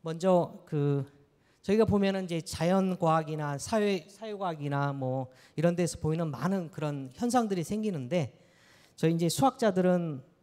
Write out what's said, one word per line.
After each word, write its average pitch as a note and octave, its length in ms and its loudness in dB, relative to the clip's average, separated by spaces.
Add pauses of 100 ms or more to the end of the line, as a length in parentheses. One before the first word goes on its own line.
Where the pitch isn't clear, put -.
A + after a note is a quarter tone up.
먼저 E3 640 2
그 C#3+ 400 0 (560)
저희가 G#3+ 220 2
보면은 G3 400 2
이제 E3+ 180 -2
자연과학이나 D#3+ 1160 0
사회, G3+ 500 -2
사회과학이나 D3+ 880 -4
뭐 C3 360 -4 (280)
이런 E3+ 180 2
데서 E3+ 240 -2
보이는 D#3+ 320 -2
많은 F3 400 -4
그런 C#3+ 420 -6
현상들이 A3+ 500 0
생기는데 F3 760 -4 (580)
저희 E3 180 2
이제 E3+ 140 2
수학자들은 F3+ 960 2 (200)